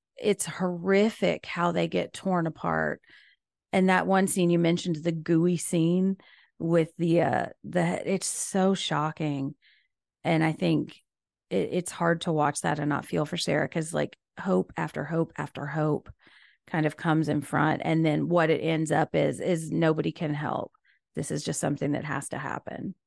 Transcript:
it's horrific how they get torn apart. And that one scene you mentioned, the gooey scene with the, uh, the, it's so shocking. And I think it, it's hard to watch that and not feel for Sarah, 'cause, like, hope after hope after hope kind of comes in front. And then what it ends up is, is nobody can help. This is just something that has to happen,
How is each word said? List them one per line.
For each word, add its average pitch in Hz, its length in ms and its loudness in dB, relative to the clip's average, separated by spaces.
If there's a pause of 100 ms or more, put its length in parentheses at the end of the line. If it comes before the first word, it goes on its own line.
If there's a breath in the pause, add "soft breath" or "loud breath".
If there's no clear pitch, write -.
(160)
it's - 280 0
horrific 185 1040 0
how 175 260 0
they 170 160 2
get 175 240 -2
torn 180 340 0
apart. 160 540 -2 (720 soft breath)
And 185 160 4
that 185 180 2
one 190 200 4
scene 185 240 2
you 170 80 4
mentioned, 170 380 2
the 165 160 -2
gooey 165 440 2
scene 180 600 2 (420 soft breath)
with 165 400 2
the, 165 240 4
uh, - 240 0 (180)
the, 175 480 0
it's 190 140 -2
so 190 480 0
shocking. 151 800 -2 (680 soft breath)
And 160 180 2
I 160 100 2
think - 440 0 (520)
it, 185 240 0
it's 175 200 -2
hard 170 300 0
to 175 100 -2
watch 151 300 0
that 151 180 0
and 147 80 0
not 147 180 -2
feel 160 180 -2
for 160 120 -6
Sarah, 147 320 0
'cause, 165 260 -6
like, 147 220 -2 (240)
hope 185 360 0
after 156 280 -6
hope 160 320 -2
after 147 300 -8
hope 151 440 -2 (560 soft breath)
kind 156 200 0
of 151 100 -2
comes 156 320 2
in 147 120 0
front. 147 440 0
And 160 200 2
then 151 240 2
what 170 220 4
it 160 100 2
ends 160 300 0
up 156 240 0
is, 147 260 2
is 165 300 -2
nobody 160 420 2
can 151 220 -4
help. - 380 -4 (420)
This 151 160 -6
is 147 140 -4
just 160 160 -4
something 147 320 -2
that 143 120 -4
has 139 260 -6
to - 80 -6
happen, - 560 -8 (120)